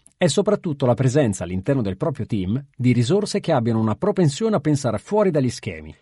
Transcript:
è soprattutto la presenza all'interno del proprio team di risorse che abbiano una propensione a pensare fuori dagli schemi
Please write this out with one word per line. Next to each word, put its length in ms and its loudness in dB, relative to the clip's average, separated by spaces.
è 100 2
soprattutto 600 0
la 80 4
presenza 500 2
all'interno 380 -2
del 160 -4
proprio 260 -4
team 400 -2
di 180 2
risorse 480 0
che 120 -2
abbiano 260 2
una 180 0
propensione 600 0
a 40 -2
pensare 360 0
fuori 340 0
dagli 200 2
schemi 520 -10